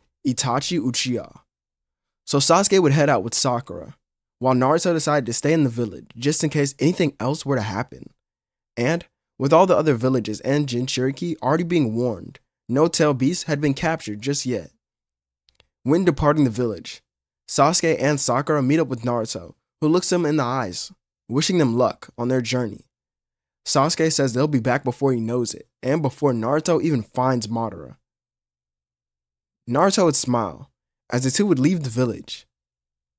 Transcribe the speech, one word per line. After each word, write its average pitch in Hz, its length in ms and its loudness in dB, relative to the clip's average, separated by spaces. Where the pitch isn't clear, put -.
Itachi 135 520 -2
Uchiha. 120 640 -4
So 143 140 0
Sasuke 190 420 4
would 147 100 4
head 147 180 4
out 110 140 2
with 113 100 -8
Sakura, 117 640 -4
while 127 160 2
Naruto 156 380 2
decided 147 340 0
to 117 60 -4
stay 147 200 0
in 160 100 4
the 127 60 2
village 113 480 -6
just 143 260 0
in 151 60 0
case 143 300 -2
anything 156 400 0
else 135 260 -4
were 139 100 -2
to 113 60 -2
happen. 107 520 -8
And, 156 300 -2
with 139 160 0
all 185 140 8
the 175 100 4
other 151 160 4
villages 113 480 -2
and 143 260 0
Jinchuriki 131 720 -4
already 156 220 0
being 156 320 0
warned, 117 440 -4
no 143 200 4
tail 151 260 2
beasts 135 300 0
had 147 180 -4
been 143 120 2
captured 139 480 -6
just 139 240 -4
yet. 110 280 -6
When 165 200 4
departing 151 400 2
the 127 60 4
village, 107 540 -6
Sasuke 151 520 2
and 143 200 2
Sakura 139 440 0
meet 147 160 2
up 147 80 0
with 120 160 -6
Naruto, 113 500 -4
who 156 80 0
looks 175 220 2
them 180 160 2
in 151 120 0
the 139 60 2
eyes, 120 480 -6
wishing 165 300 0
them 120 180 2
luck - 400 -2
on 120 100 -4
their 127 140 0
journey. 120 480 -6
Sasuke 156 440 2
says 135 220 0
they'll 135 140 2
be 143 120 0
back 123 240 0
before 131 300 0
he 117 60 -2
knows 117 340 -2
it, - 160 -18
and 147 180 0
before 139 320 0
Naruto 139 480 0
even 123 220 0
finds 127 420 -2
Madara. 104 520 -8
Naruto 180 360 2
would 156 100 2
smile, 117 560 -4
as 127 140 -2
the 131 80 0
two 208 140 2
would 160 140 2
leave 160 240 2
the 131 60 -6
village. - 580 -6